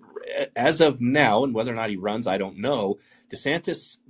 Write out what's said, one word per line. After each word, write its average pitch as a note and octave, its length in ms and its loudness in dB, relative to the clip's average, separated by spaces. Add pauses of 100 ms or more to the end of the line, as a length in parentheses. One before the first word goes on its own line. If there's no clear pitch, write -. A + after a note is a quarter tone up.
(540)
as D#3 260 2
of C#3 200 4
now, A#2+ 420 4
and C3+ 100 0
whether A#2 200 -2
or - 20 -6
not A2+ 160 -4
he G2+ 60 -4
runs, G#2 320 -4
I G2 100 0
don't F#2+ 200 -6
know, G#2 400 -2 (300)
DeSantis, - 680 -6 (140)